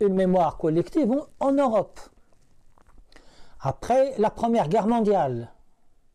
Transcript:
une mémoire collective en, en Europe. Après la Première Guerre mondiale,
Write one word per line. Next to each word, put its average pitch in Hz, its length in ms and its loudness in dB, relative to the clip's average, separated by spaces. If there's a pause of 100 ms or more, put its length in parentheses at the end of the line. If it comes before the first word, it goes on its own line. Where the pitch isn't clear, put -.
une 202 140 2
mémoire 180 420 2
collective 175 560 0
en, - 340 -4
en 277 60 2
Europe. 247 480 0 (1600)
Après 262 580 0
la 208 120 2
Première 226 380 0
Guerre 190 200 0
mondiale, 185 640 0 (640)